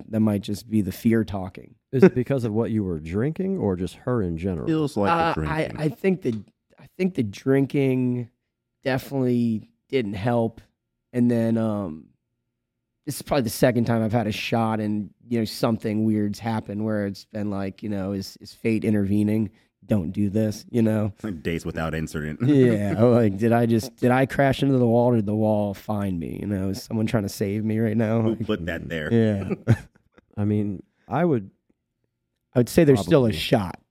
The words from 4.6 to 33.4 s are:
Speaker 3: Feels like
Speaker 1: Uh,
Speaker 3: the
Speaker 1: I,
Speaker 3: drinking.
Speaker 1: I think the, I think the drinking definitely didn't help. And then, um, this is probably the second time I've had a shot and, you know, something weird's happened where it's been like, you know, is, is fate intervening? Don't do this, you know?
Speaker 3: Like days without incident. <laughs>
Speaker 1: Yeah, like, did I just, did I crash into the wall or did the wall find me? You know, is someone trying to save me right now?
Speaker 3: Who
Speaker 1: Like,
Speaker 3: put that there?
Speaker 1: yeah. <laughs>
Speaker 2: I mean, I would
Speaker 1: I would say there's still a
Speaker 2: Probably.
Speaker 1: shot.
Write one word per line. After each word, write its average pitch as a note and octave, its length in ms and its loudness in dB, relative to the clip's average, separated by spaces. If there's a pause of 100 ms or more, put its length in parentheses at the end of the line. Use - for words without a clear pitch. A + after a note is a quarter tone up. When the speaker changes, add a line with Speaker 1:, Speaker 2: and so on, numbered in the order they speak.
Speaker 3:
Feels D#3 300 -2
like G2+ 140 2
Speaker 1:
Uh, E3 300 0
Speaker 3:
the D#3 80 -2
Speaker 1:
I, D#3 160 -4
Speaker 3:
drinking. - 160 -8
Speaker 1:
I D#3 80 0
think F#3+ 340 -2
the, A2+ 200 -4 (360)
I C3+ 80 -20 (100)
think F#3 180 -2
the C3+ 80 0
drinking B2+ 1080 0 (540)
definitely B2 840 0 (200)
didn't A#2 260 -2
help. A2+ 460 -2 (520)
And A#2+ 180 2
then, A2+ 260 2
um, G#2 500 -4 (1000)
this C#3+ 120 -10
is - 60 -10
probably D3+ 200 0
the G#2+ 80 -2
second A#2+ 360 2
time A#2 160 2
I've G#2+ 100 -2
had A#2 140 0
a G#2+ 60 -2
shot A2 480 -2
and, G#2 300 -4 (180)
you A#2 100 -2
know, A2 60 0
something A2 600 -2
weird's G#2 340 0
happened A2 460 -4
where G#2+ 220 -2
it's G2 180 -10
been G#2 260 -6
like, G2 320 -6
you A2 60 -6
know, G2 240 -4
is, G2 280 -8
is - 120 -20
fate A2+ 320 -2
intervening? G#2 680 2 (360)
Don't F#2+ 240 0
do G#2 180 0
this, G#2+ 420 -2
you A#2 120 2
know? G#2+ 300 0 (100)
Speaker 3:
Like F2+ 220 -8
days E2 200 -4
without D#2+ 300 -4
incident. D2+ 480 -6
<laughs> A#2+ 40 2
Speaker 1:
Yeah, A2 580 4
like, A2+ 340 4
did A2+ 140 2
I A#2 140 4
just, A2+ 300 0
did B2 140 2
I C3 160 4
crash C#3 360 0
into C#3 140 4
the B2 120 4
wall A#2+ 240 4
or A#2 40 4
did G#2 100 0
the G#2 100 -2
wall G#2+ 360 0
find G2+ 460 -4
me? C2 220 -8
You F#2 80 -8
know, F#2+ 220 -2
is F#2+ 120 -6
someone A2 240 -2
trying G#2+ 160 0
to G2+ 60 -4
save G#2+ 360 -2
me A2 140 0
right A2 180 0
now? A2+ 240 2
Speaker 3:
Who A2+ 100 2
Speaker 1:
Like, G#2+ 160 -2
Speaker 3:
put G2 200 -2
that E2 220 -6
there? D#2 240 -4
Speaker 1:
yeah. A2 600 2 (300)
<laughs> - 320 -20
Speaker 2:
I G#2 80 -2
mean, G#2 380 -2 (260)
I D3 160 0
would B2 260 0 (1040)
Speaker 1:
I B2+ 60 4
would A#2+ 100 2
say E3+ 140 6
there's C#3 180 6
still D3 240 4
a - 20 2
Speaker 2:
Probably. E2 100 -2
Speaker 1:
shot. F#2+ 420 -2 (100)